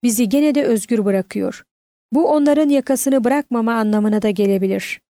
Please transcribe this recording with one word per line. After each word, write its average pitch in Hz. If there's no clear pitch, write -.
bizi 233
gene 285
de 285
özgür 220
bırakıyor. 190
Bu 294
onların 294
yakasını 269
bırakmama 240
anlamına 214
da 214
gelebilir. 196